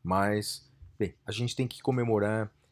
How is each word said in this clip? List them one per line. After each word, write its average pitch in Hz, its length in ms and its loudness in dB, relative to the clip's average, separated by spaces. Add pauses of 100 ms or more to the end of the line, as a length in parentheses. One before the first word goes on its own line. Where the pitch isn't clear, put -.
mas, 101 640 0 (300)
bem, 104 160 -2 (120)
a - 60 -8
gente 120 240 -4
tem 131 100 0
que - 160 -8
comemorar 110 720 2 (200)